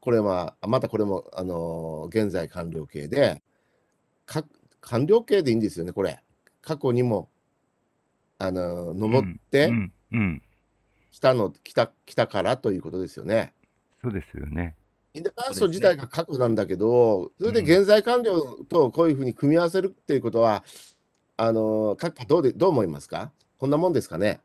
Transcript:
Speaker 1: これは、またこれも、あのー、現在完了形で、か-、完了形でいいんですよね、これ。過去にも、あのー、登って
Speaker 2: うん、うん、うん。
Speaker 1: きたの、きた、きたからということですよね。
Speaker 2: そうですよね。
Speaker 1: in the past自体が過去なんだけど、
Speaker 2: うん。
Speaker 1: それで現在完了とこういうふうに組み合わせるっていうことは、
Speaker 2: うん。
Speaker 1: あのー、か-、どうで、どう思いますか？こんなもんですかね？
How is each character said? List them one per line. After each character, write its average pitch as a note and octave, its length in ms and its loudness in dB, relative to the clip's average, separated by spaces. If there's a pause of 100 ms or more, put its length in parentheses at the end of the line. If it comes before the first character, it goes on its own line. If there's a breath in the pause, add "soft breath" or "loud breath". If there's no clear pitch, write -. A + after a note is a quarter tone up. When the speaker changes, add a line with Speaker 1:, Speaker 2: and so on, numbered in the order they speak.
Speaker 1:
こ B2 120 0
れ A2+ 80 4
は、 F2+ 340 -2 (120)
ま A#2 140 0
た A#2 80 -6
こ A2+ 100 -4
れ G#2+ 60 2
も、 F#2+ 280 -4
あ F#2 100 -10
の E2 680 -8
ー、 A2 120 0
現 G2+ 60 -2
在 E2+ 180 -4
完 E2+ 220 -10
了 D#2+ 160 -10
形 D2 220 -12
で、 G#2+ 340 0 (800)
か-、 D#3 200 -8 (360)
完 A#2+ 260 -2
了 A3 160 4
形 G3+ 200 0
で C3+ 80 0
い A2+ 40 2
い - 20 0
ん A#2 40 0
で G#2+ 80 0
す - 100 -8
よ E2 60 -6
ね、 F2+ 80 -10
こ G2+ 100 -4
れ。 E2 200 -4 (400)
過 D#3 160 -8
去 C3+ 140 0
に B2 100 2
も、 G#2+ 260 -2 (1080)
あ F#2+ 120 -4
の F2 440 -6
ー、 F#2 40 -10
登 A2 300 2
っ E2+ 100 -12 (120)
て C#3 160 4
Speaker 2:
う A#2 60 2
ん、 G#2 200 -2 (200)
う A2 40 -2
ん、 B2+ 40 2
う - 20 2
ん。 E2 200 -2 (680)
Speaker 1:
き - 80 -20
た C3 160 4
の、 G#2 160 0
き - 220 -20
た、 A#2+ 180 2 (140)
き - 100 -20
た A#2+ 120 2
か G2+ 160 -4
ら A2 140 2
と A#2+ 160 -2
い F#2 60 -4
う D#2+ 40 -10
こ D#2+ 100 -12
と F2+ 80 -6
で F2+ 80 -6
す - 100 -16
よ A1+ 60 -16
ね。 G2+ 280 -2 (500)
Speaker 2:
そ B2+ 80 -4
う - 20 -8
で F#2 180 -6
す - 60 -16
よ C#2+ 100 -10
ね。 D#2 300 -6 (380)
Speaker 1:
in D#3+ 100 -12
the F#3+ 60 -2
past A#3+ 360 -4
自 F3 140 -2
体 F#3 160 4
が C3+ 100 -10
過 E3 180 -6
去 C#3 140 -6
な B2 100 2
ん A2+ 60 2
だ G#2 120 0
け F2+ 100 -4
ど、 A2 640 2
Speaker 2:
う F3+ 60 -6
ん。 - 20 2
Speaker 1:
そ A#3 60 0
れ A3+ 100 2
で E3 160 6
現 G3 80 4
在 G#3 160 6
完 A#3+ 200 0
了 E3 460 -2
と D3 220 4
こ E3 140 2
う E3 60 4
い D3 40 2
う - 20 -6
ふ C3 40 -6
う C3+ 40 -4
に B2 100 -4
組 C#3+ 180 2
み E3 60 6
合 F3 40 2
わ E3+ 80 0
せ F#3+ 120 0
る F#3+ 60 -2
っ - 20 -4
て - 240 -4
い C3+ 40 4
う - 20 0
こ A#2+ 100 -4
と A2+ 100 2
は、 A2 220 4 (760 loud breath)
Speaker 2:
う A2+ 40 2
ん。 A2+ 40 2
Speaker 1:
あ A2+ 60 2
の A2 440 0
ー、 E3+ 140 -4
か-、 - 0 - (160)
ど C#3+ 120 4
う E3+ 40 2
で、 B2+ 100 4
ど C3 140 2
う - 40 6
思 B2 140 2
い - 20 -4
ま D2 140 -8
す - 80 -20
か？ F#2 240 -8 (260)
こ C3+ 80 -4
ん C#3 40 0
な D3 60 2
も F3 140 2
ん - 20 -2
で C3 100 2
す - 60 -10
か E2 100 -8
ね？ G2 260 0